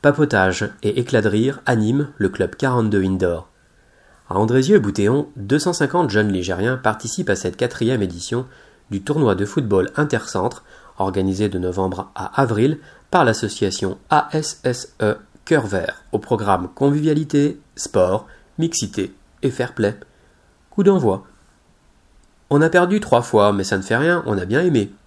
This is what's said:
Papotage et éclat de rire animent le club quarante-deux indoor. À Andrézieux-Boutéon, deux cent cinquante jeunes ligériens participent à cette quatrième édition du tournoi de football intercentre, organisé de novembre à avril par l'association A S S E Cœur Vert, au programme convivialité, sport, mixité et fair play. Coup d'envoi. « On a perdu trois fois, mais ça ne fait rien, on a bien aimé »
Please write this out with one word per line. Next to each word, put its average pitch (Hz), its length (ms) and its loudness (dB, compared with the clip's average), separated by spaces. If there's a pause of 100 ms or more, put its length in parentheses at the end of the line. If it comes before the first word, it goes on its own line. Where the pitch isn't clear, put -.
Papotage 110 680 2 (120)
et 104 180 0
éclat 120 220 0
de 107 60 2
rire 117 360 0
animent 127 440 0 (100)
le 98 100 0
club 92 280 -2
quarante-deux 113 460 0
indoor. 92 460 -2 (800)
À 90 80 -6
Andrézieux-Boutéon, 123 1000 2
deux 107 220 -2
cent 175 140 -2
cinquante 165 380 0
jeunes 104 220 2
ligériens 95 440 -2
participent 113 540 -4
à 95 60 0
cette 90 200 -6
quatrième 120 460 -2
édition 98 440 -6 (440)
du 98 120 -6
tournoi 135 320 2
de 95 100 -2
football 101 520 0
intercentre, 120 680 -4 (340)
organisé 95 500 -2
de 92 100 -4
novembre 92 560 -4
à - 260 -6
avril 127 380 0 (320)
par 135 140 4
l'association 98 760 -2 (120)
A 151 220 2
S 156 320 -6
S 123 360 -6
E 104 160 0 (280)
Cœur 143 220 2
Vert, 95 360 -4 (100)
au 110 60 -2
programme 101 560 0
convivialité, 147 840 0 (160)
sport, 92 500 0 (320)
mixité 113 560 -4 (280)
et 135 80 0
fair 123 240 -6
play. 107 220 -2 (760)
Coup 202 120 -2
d'envoi. « 139 440 2 (1200)
On 143 100 4
a 160 80 4
perdu 180 320 4
trois 120 220 2
fois, 104 300 4
mais 98 120 -2
ça 95 140 -2
ne 95 40 -4
fait 113 140 -2
rien, 160 300 0
on 104 120 -2
a 90 60 -4
bien 117 180 0
aimé » 131 300 0 (140)